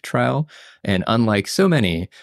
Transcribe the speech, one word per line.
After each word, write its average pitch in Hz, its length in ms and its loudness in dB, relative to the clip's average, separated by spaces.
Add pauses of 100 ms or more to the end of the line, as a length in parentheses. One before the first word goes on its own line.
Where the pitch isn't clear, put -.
trial. 131 460 -2 (340)
And 95 240 0
unlike 110 400 2
so 196 220 0
many 95 400 0 (140)